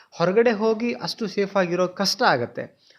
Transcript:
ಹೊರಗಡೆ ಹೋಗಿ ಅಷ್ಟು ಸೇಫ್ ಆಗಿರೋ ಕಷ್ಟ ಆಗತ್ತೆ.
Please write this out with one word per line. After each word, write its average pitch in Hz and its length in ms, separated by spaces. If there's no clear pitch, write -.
ಹೊರಗಡೆ 214 420
ಹೋಗಿ 220 400
ಅಷ್ಟು - 340
ಸೇಫ್ 196 300
ಆಗಿರೋ 180 320
ಕಷ್ಟ 190 340
ಆಗತ್ತೆ. 123 560